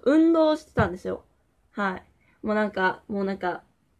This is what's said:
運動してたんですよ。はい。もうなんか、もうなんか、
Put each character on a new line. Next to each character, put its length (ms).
運 260
動 240
し 80
て 100
た 140
ん 60
で 40
す 120
よ。 160
は 240
い。 60
も 120
う 20
な 80
ん 80
か、 380
も 140
う 20
な 80
ん 40
か、 260